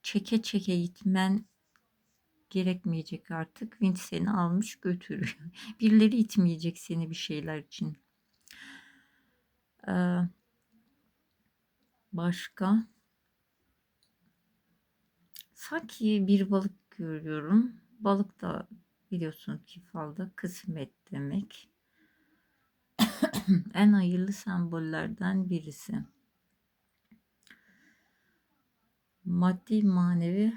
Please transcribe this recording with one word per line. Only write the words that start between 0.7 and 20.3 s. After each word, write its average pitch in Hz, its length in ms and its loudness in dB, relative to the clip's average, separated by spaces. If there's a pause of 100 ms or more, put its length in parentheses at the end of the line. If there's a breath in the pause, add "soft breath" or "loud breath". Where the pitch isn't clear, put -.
gitmen 190 640 0 (1040)
gerekmeyecek 180 800 -2
artık. 170 520 -8
Vinç 185 160 2
seni 175 320 -4
almış 185 460 0
götürüyor. - 640 -4 (200)
<laughs> - 220 -14
Birileri 220 360 8
itmeyecek 170 600 2
seni 165 320 -6
bir 165 40 -8
şeyler 156 440 -6
için. 151 460 -10 (1800 loud breath)
Ee, 180 320 2 (1900)
başka? 185 720 0 (2750)
Sanki 220 720 -2
bir 196 240 4
balık 196 400 -2
görüyorum. 160 800 0 (260)
Balık 202 420 0
da - 280 -8 (420)
biliyorsun 156 480 -6
ki - 220 -20
falda 165 560 -10